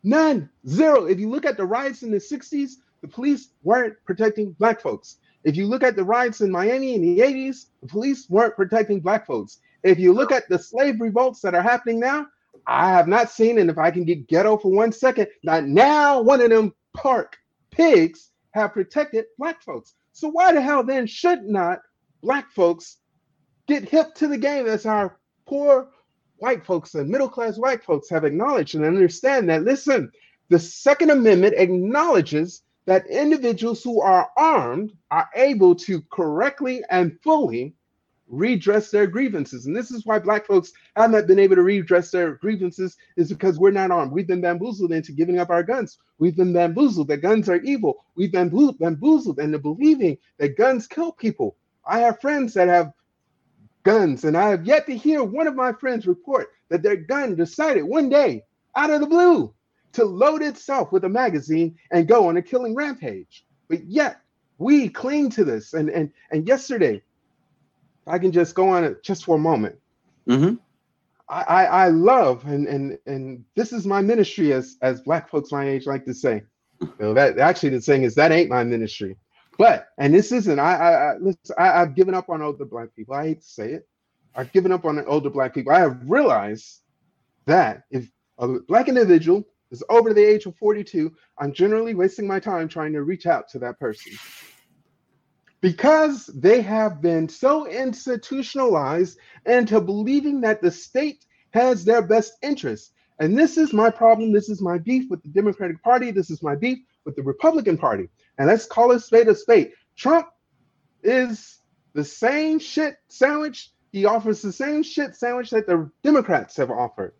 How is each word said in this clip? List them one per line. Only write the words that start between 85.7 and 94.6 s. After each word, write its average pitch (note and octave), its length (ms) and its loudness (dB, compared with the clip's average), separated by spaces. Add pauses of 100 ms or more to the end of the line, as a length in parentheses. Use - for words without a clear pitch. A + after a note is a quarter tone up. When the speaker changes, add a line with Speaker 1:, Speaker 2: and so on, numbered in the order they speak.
Speaker 1:
I F3 80 6
have C3 260 2
realized B2+ 760 -2 (640)
that D3 460 0
if B2+ 180 -10 (300)
a B2 80 -4 (200)
Black B3 220 2
individual F#3+ 580 4 (220)
is A#2+ 200 -18
over A3+ 240 4
the G#3 100 6
age G#3+ 220 4
of F3+ 120 -14
forty-two, G3+ 560 -2 (240)
I'm C#3+ 160 -6
generally A3 400 0
wasting F#3+ 340 -2
my F#3+ 120 -4
time F3 280 -6
trying D#3 260 -8
to D3 100 -6
reach F3 240 -6
out D3 220 -2
to C3 100 -14
that A#2+ 200 -10
person. A2+ 320 -10 (1500)